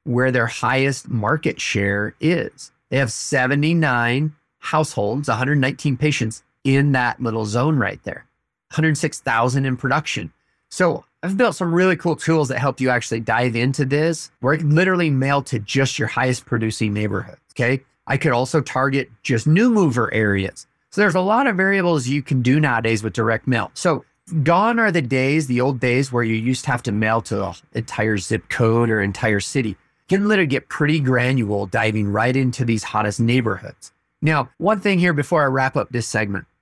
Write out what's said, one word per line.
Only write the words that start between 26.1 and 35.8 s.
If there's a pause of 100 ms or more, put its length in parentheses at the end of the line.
where
you
used
to
have
to
mail
to
an (200)
entire
zip
code
or
entire
city. (400)
You
can
literally
get
pretty
granular
diving
right
into
these
hottest
neighborhoods. (300)
Now,
one
thing
here
before
I
wrap
up